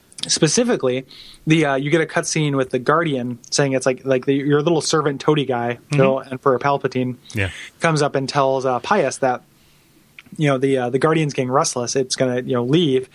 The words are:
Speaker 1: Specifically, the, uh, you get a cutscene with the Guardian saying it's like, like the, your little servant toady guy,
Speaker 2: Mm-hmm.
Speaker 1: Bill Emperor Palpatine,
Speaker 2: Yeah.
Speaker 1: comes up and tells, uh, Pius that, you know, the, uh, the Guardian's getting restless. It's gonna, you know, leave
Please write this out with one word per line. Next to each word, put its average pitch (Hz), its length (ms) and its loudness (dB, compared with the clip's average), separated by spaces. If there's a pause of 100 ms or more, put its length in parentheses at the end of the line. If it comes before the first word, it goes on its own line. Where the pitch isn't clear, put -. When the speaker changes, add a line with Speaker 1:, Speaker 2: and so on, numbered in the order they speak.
(260)
Speaker 1:
Specifically, 143 800 0 (420)
the, 156 200 4
uh, 139 80 0
you 135 160 -2
get 160 100 4
a 156 60 0
cutscene 156 500 -2
with 127 140 0
the 131 80 0
Guardian 127 600 0 (120)
saying 139 220 2
it's 131 120 0
like, 131 220 -2
like 131 180 2
the, 139 80 0
your 143 300 2
little 160 180 2
servant 143 400 0
toady 151 240 2
guy, 120 300 -2
Speaker 2:
Mm-hmm. - 240 -6
Speaker 1:
Bill 135 320 4
Emperor 127 280 0
Palpatine, 127 580 -2 (180)
Speaker 2:
Yeah. 98 160 -2 (300)
Speaker 1:
comes 156 200 2
up 143 140 0
and 135 120 -2
tells, 135 380 0
uh, 127 140 0
Pius 160 400 0
that, 123 240 -2 (960)
you 156 100 2
know, 139 80 2
the, 135 220 0
uh, 123 120 -2
the 131 80 2
Guardian's 156 360 0
getting 127 160 -4
restless. 127 440 -2
It's 131 220 -2
gonna, 127 200 0
you 131 180 -4
know, 120 100 0
leave 131 500 0